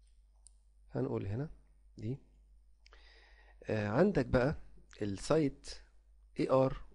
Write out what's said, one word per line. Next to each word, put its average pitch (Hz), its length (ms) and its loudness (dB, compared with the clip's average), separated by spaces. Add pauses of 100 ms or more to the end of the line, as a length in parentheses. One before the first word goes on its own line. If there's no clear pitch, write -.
(920)
هنقول 127 360 -4
هنا 120 240 -4 (480)
دي. 113 200 -6 (1500)
آه، 104 240 0
عندك 151 380 2
بقى 127 300 2 (460)
السايت 135 680 0 (720)
اي 151 100 0
ار 131 340 4 (100)